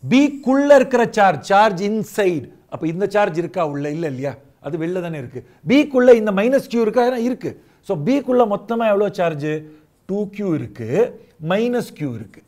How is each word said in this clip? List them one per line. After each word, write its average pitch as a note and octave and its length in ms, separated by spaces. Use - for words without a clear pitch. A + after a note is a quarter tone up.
B-க்குள்ள C#4 580
இருக்கிற B3 240
charge, F#3 320
charge G3 380
inside. G3 600
அப்போ - 180
இந்த F#3 140
charge G3+ 260
இருக்கா E3+ 300
உள்ள? C#3+ 140
இல்ல E3 160
இல்லையா, B2+ 200
அது D3 180
வெளில F3+ 220
தானே E3 180
இருக்கு. B2 180
B-க்குள்ள B3+ 420
இந்த G#3+ 180
மைனஸ் C4 320
Q A#3 140
இருக்கா? A#3 240
ஆனா B3+ 180
இருக்கு. E3+ 240
So, G3 60
B-க்குள்ள B3 380
மொத்தமா A3+ 400
எவ்வளோ G3+ 160
சார்ஜ்? D#3 300
டூ G3 100
Q G3 220
இருக்கு, A#2 300
மைனஸ் A#3+ 480
Q D3 100
இருக்கு. - 280